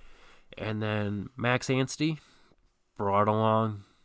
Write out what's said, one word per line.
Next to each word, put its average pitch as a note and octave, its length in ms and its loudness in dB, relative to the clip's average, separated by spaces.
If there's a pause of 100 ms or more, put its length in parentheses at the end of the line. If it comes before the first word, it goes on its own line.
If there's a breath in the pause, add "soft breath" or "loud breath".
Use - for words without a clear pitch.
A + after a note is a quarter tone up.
(580 soft breath)
And G#2+ 240 -6
then G#2 540 -2
Max B2 340 0
Anstey C#3+ 500 0 (760 soft breath)
brought G2+ 320 2
along A2 560 2 (220 soft breath)